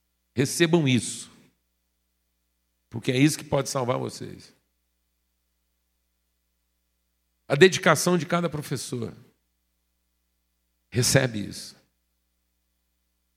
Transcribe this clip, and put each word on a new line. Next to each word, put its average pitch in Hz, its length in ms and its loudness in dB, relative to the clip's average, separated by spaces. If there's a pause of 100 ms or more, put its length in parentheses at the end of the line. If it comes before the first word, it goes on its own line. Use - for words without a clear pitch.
(360)
Recebam 160 520 2
isso, - 420 0 (1600)
porque 117 220 -4
é 127 60 -2
isso 151 200 4
que - 60 -14
pode 139 260 -2
salvar 131 300 -2
vocês. 98 520 -12 (3000)
A 135 80 0
dedicação 175 600 4
de 165 80 -4
cada 170 240 -4
professor. 127 640 -8 (1800)
Recebe 123 500 2
isso. - 360 -12 (1600)